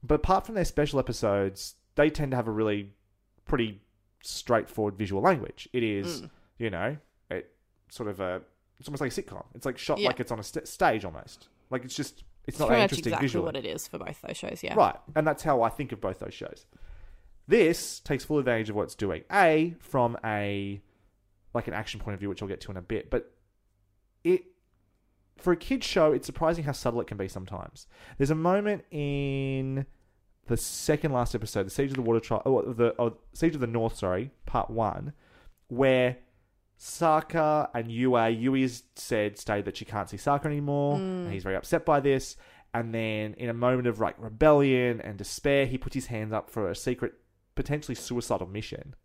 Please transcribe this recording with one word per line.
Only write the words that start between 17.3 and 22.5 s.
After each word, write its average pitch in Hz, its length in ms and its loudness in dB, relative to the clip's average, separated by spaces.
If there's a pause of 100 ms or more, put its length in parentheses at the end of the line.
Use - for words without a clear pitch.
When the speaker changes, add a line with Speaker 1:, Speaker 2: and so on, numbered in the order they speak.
Speaker 1:
This 175 520 4
takes - 240 -2
full 151 140 2
advantage 117 300 2
of 104 80 -2
what 104 80 2
it's - 100 -8
doing. 92 380 -2
A, 170 480 6
from 120 420 0
a, 101 600 -4 (720)
like, 117 120 -2
an - 80 -6
action 107 240 -6
point 104 160 -6
of 95 60 -8
view, 101 80 -4
which 95 140 -6
I'll 101 60 -6
get 92 120 -6